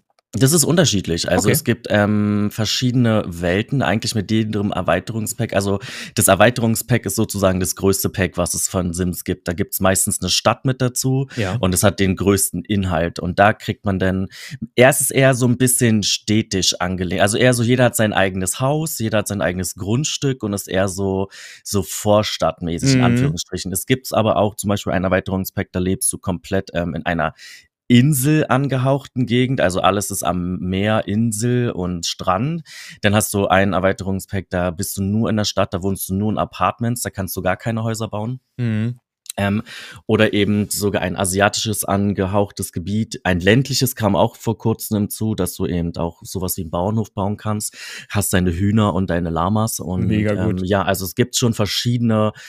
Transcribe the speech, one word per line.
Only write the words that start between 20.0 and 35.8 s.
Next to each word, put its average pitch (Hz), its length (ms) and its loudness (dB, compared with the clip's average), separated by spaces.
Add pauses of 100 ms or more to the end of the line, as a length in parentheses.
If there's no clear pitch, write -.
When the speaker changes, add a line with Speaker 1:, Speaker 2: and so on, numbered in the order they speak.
Speaker 1:
und 101 100 -2
ist - 160 -6
eher 95 180 0
so, 95 400 -2 (380)
so 98 180 0
vorstadtmäßig, 104 1120 0
in 131 60 4
Speaker 2:
Mhm. 123 40 4
Speaker 1:
Anführungsstrichen. 120 680 0
Es 98 120 -6
gibt's - 280 -2
aber 107 240 2
auch 101 180 2
zum 101 140 -4
Beispiel - 240 -2
ein 90 100 0
Erweiterungspack, 95 720 -2
da 92 60 -2
lebst 92 340 0
du 90 40 -8
komplett, 95 560 -4
ähm, 85 220 -2
in 80 100 -6
einer 82 280 -2 (540)
Insel 139 600 4
angehauchten 131 800 0
Gegend, 127 340 0
also 90 220 2
alles 98 300 2
ist 95 120 -6
am 90 360 -2
Meer, 95 500 0
Insel 117 600 0
und 90 340 -4
Strand. 127 560 -2 (400)
Dann 101 120 2
hast 104 200 0
du 101 140 2
ein 98 260 4
Erweiterungspack, 95 760 -2
da 90 220 0
bist 87 260 -8
du 98 60 -2
nur 104 260 0
in 107 60 0
der 107 80 0
Stadt, - 300 -2
da 87 100 -4